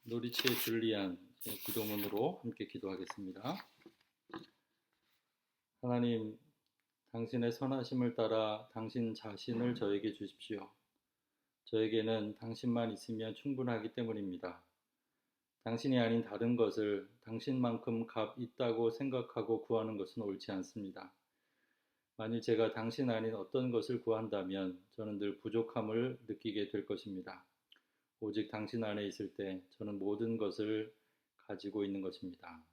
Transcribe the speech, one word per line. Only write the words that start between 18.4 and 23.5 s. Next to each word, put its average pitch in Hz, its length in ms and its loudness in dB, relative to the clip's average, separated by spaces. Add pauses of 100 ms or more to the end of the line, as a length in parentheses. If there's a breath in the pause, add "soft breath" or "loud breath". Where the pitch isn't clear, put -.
생각하고 117 720 0
구하는 110 340 0
것은 98 240 -4
옳지 101 320 -4
않습니다. 95 580 -6 (1080)
만일 110 240 0
제가 113 320 6
당신 117 340 0
아닌 110 260 2
어떤 127 360 0